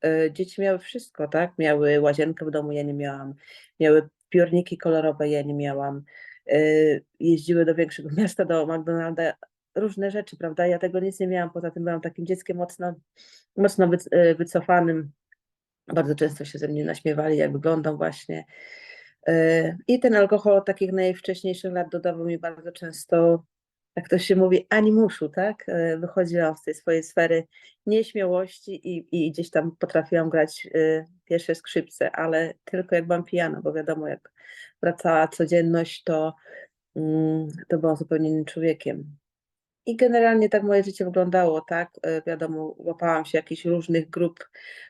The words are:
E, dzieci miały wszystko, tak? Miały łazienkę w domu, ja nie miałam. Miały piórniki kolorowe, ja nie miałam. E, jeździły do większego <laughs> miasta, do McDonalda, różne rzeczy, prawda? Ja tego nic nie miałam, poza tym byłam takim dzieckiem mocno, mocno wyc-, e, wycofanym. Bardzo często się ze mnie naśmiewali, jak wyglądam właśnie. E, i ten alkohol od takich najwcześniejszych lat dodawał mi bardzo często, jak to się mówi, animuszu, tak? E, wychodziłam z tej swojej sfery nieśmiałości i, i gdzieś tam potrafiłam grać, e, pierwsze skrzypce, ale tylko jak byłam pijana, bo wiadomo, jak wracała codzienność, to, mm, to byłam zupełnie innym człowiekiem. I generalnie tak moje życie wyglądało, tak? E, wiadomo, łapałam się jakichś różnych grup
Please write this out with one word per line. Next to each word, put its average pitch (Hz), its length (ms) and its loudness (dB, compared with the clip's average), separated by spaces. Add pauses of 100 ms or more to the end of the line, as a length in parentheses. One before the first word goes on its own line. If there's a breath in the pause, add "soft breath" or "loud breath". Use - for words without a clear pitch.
E, 160 280 2
dzieci 185 300 -8
miały 190 180 0
wszystko, - 480 -10
tak? 170 300 -2
Miały 147 440 2
łazienkę 151 440 0
w 151 60 -6
domu, 147 200 -4
ja 147 120 -6
nie 143 100 -4
miałam. 139 400 -8 (460 loud breath)
Miały 156 300 6 (200)
piórniki 175 480 2
kolorowe, 156 520 0
ja 147 120 0
nie 147 120 -6
miałam. 139 500 -6 (440 loud breath)
E, 147 120 2 (600)
jeździły 165 460 2
do 160 100 2
większego 156 380 -4
<laughs> 156 40 -2
miasta, 190 280 0
do 160 200 0
McDonalda, 165 680 -4 (420)
różne 196 360 -4
rzeczy, 202 260 -8
prawda? 170 300 -2
Ja 175 120 2
tego 185 200 -2
nic 190 200 -4
nie 190 80 -2
miałam, 180 220 -2
poza 170 220 -8
tym 175 120 -8
byłam 165 180 -4
takim 170 240 -10
dzieckiem 180 320 -6
mocno, 175 380 -8 (640 soft breath)
mocno 196 300 4
wyc-, 175 240 0
e, 170 240 6
wycofanym. 165 760 0 (760)
Bardzo 147 280 0
często 147 300 -4
się 147 140 -14
ze 147 80 -6
mnie 147 180 -4
naśmiewali, 156 520 -2
jak 147 140 0
wyglądam 151 460 -2
właśnie. 160 480 -6 (840 loud breath)
E, 165 500 2 (100)
i 254 120 4
ten 233 160 4
alkohol 202 380 4
od 196 120 4
takich 190 260 -2
najwcześniejszych 185 800 -4
lat 175 160 -4
dodawał 170 360 -4
mi 170 120 -4
bardzo 165 340 -10
często, 170 720 2 (520)
jak 175 140 -6
to - 80 4
się 185 180 4
mówi, 185 340 4
animuszu, 214 600 4
tak? 202 380 -4
E, 165 300 -2
wychodziłam 170 600 0
z - 60 -20
tej 156 100 -6
swojej 165 300 0
sfery 165 440 0 (380 soft breath)
nieśmiałości 190 1040 -2
i, 170 220 -8
i 165 200 0
gdzieś 170 180 -8
tam 165 300 -2
potrafiłam 165 500 0
grać, 156 460 0
e, 160 300 0 (200)
pierwsze 170 300 -2
skrzypce, - 560 -6
ale 160 420 -2 (120)
tylko 180 300 -6
jak 165 120 -8
byłam 170 160 -2
pijana, 170 380 -4
bo 151 120 -4
wiadomo, 156 340 -6
jak - 240 -12 (500 loud breath)
wracała 165 460 2
codzienność, 165 760 0
to, 160 320 -2 (600 loud breath)
mm, 156 520 -2 (200)
to 175 100 0
byłam 156 180 2
zupełnie 156 340 -2
innym 156 160 -2
człowiekiem. 151 720 -6 (680)
I 233 100 -4
generalnie 226 540 4
tak 208 140 2
moje 202 200 2
życie 196 220 -6
wyglądało, 180 560 0
tak? 170 280 -6 (120)
E, 160 200 -4
wiadomo, 160 560 -6
łapałam 165 480 -2
się - 120 -2
jakichś - 280 -6
różnych 165 440 0
grup 170 400 -4 (400 loud breath)